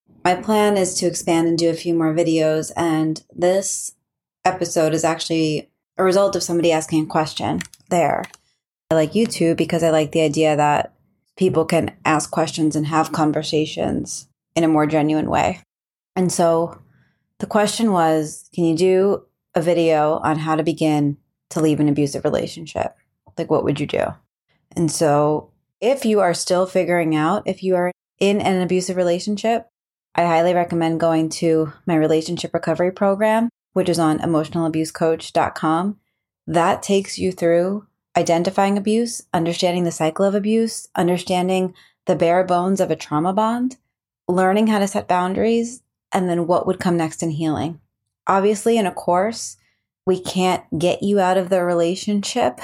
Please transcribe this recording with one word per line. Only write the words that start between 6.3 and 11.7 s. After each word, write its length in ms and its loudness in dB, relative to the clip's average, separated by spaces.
of 80 -2
somebody 300 0
asking 320 0
a 20 -8
question 540 -4
there. 340 0
I 60 2
like 160 2
YouTube 440 0
because 280 0
I 60 4
like 200 2
the 120 0
idea 340 2
that 360 2
people 280 2
can 400 -2